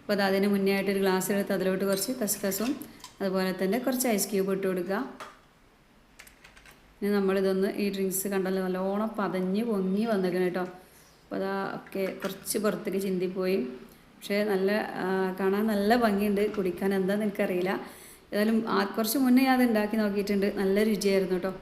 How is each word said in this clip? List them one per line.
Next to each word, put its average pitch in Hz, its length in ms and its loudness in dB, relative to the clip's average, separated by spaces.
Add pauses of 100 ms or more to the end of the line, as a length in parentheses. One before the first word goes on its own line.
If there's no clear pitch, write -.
അപ്പോൾ 208 160 -2
അത് 202 120 2
അതിന് 196 240 4
മുന്നേ 196 240 2
ആയിട്ടൊരു 196 280 0
ഗ്ലാസ് 185 300 2
എടുത്ത് 202 220 0
അതിലോട്ട് 185 320 0
കുറച്ച് 196 320 -2
കസ്കസും 208 500 -2 (500)
അതുപോലെ 190 300 0 (120)
തന്നെ 196 240 0
കുറച്ച് 254 280 0
ഐസ് 196 160 -2
ക്യൂബ് 196 260 0
ഇട്ട് 190 140 -2
കൊടുക്കുക. 185 300 -2 (2000)
ഇനി 202 180 -2
നമ്മളിതൊന്ന് 190 520 2 (140)
ഈ - 20 0 (100)
ഡ്രിങ്ക്സ് 190 380 -2
കണ്ടല്ലോ 190 340 0
നല്ലോണം 196 520 -2
പതഞ്ഞ് 185 500 0
പൊങ്ങി 196 440 0
വന്നേക്കണം 185 360 0
കേട്ടോ. 180 160 -2 (600)
അപ്പോൾ 196 160 -8
അതാ 196 120 -2 (240)
ഒക്കെ - 280 -6 (180)
കുറച്ച് - 420 -6
പുറത്തേക്ക് 196 400 -2
ചിന്തിപ്പോയി. 185 540 -2 (560)
പക്ഷേ - 240 -4 (140)
നല്ല, 190 180 2 (320)
ആ, 180 40 -2 (340)
കാണാൻ 196 320 2
നല്ല 202 180 2 (140)
ഭംഗിയുണ്ട്, 202 380 2 (140)
കുടിക്കാൻ 190 420 -2
എന്താണെന്ന് 202 300 0
എനിക്കറിയില്ല. 190 440 -2 (600)
ഏതായാലും 220 260 2 (180)
ആ - 20 4 (180)
കുറച്ച് 220 280 0
മുന്നേ 254 240 8
ഞാൻ 262 100 6
അത് 254 100 6
ഉണ്ടാക്കി 214 340 2
നോക്കിയിട്ടുണ്ട്, 202 460 2 (120)
നല്ല 196 300 4
രുചിയായിരുന്നു 190 460 2
കേട്ടോ. 185 260 -2